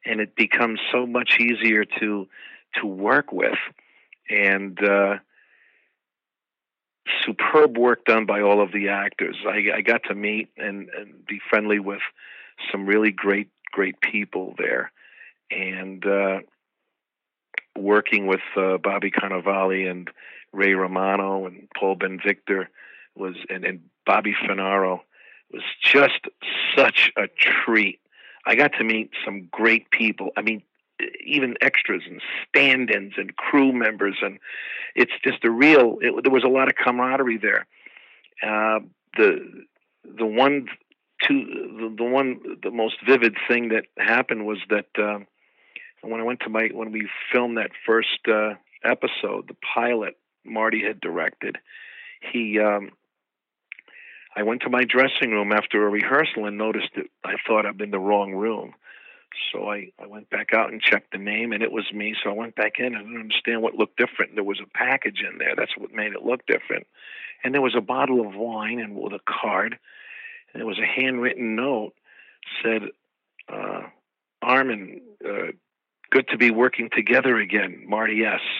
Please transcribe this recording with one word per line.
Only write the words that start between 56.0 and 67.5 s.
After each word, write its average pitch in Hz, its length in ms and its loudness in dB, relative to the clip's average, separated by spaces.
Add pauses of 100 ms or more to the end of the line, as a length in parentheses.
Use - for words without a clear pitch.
and 104 120 -6
noticed 107 380 -2
that 98 100 -6 (180)
I - 120 -6 (120)
thought 107 180 4
I'm 101 160 -6
in 104 80 -6
the 101 100 -2
wrong 98 340 2
room. 104 400 -4 (800)
So 101 200 -6
I, 101 280 -8
I 98 60 -16
went 104 240 -18
back 107 240 -4
out 113 180 2
and 107 100 -10
checked - 300 2
the 104 60 -8
name, 107 360 -4
and 104 100 -2
it 113 80 -2
was 107 220 -6
me. 104 280 -6
So 107 80 -2
I 101 40 -4
went 113 220 -8
back 107 220 0
in. 123 180 -2
I 110 40 -6
didn't 113 200 -12
understand 110 440 -2
what 113 120 -2
looked 107 220 -2
different. - 380 -2
There 104 80 -2
was 98 180 -4
a - 160 -12
package 123 500 -2
in - 120 -12
there. - 180 -2
That's - 200 -4
what - 160 -14
made 107 200 -6
it - 100 -10
look 123 220 -2
different. - 400 -2 (580)
And 127 100 -4